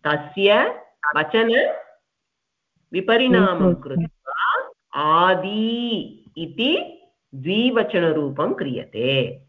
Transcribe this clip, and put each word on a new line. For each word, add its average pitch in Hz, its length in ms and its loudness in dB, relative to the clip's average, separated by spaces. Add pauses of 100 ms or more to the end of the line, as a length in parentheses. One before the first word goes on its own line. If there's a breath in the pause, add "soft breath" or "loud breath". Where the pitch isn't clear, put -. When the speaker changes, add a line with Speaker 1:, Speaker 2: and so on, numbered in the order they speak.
Speaker 1:
तस्य 196 760 0 (340)
वचनविपरिणामं 196 2500 0
Speaker 2:
एकवचनं। 170 40 2
Speaker 1:
कृत्वा 165 960 -4 (300)
आदि 190 1200 0 (140)
इति 240 580 -4 (380)
द्विवचनरूपं 170 1200 0
क्रियते। 127 960 -4